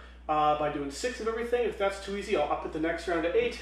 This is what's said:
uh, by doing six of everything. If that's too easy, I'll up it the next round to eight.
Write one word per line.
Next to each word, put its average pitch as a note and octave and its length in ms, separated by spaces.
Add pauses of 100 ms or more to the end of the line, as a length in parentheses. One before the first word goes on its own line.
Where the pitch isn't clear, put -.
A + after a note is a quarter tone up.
(280)
uh, D3+ 300
by D3 120
doing C#3+ 200
six A#3+ 300
of A3 80
everything. A#3 380
If - 120
that's G3 260
too G3+ 140
easy, G3+ 180
I'll D3 160
up - 140
it - 80
the D#3+ 60
next E3 280
round E3+ 160
to E3+ 140
eight. A#3+ 240